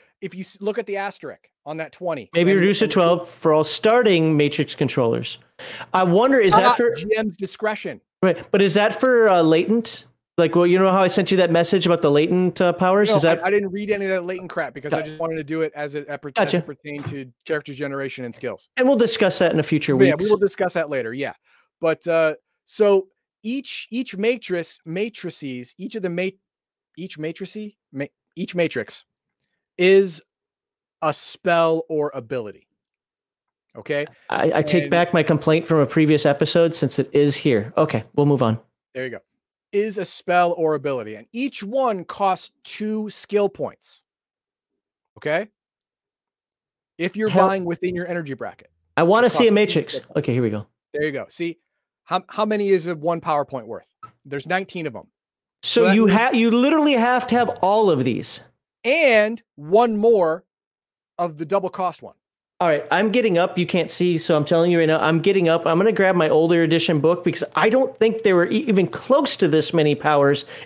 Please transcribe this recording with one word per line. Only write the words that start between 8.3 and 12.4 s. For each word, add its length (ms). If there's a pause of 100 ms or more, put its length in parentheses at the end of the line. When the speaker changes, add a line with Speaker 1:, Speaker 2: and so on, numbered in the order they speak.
Speaker 2:
but 100
is 120
that 260
for, 300
uh, 140
latent? 640 (300)
Like, 180
well, 100
you 140
know 100
how 140
I 40
sent 240
you 60
that 140
message 340
about 160
the 80
latent, 520